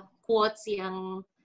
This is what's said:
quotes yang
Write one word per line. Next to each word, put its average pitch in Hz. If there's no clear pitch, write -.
quotes 214
yang 190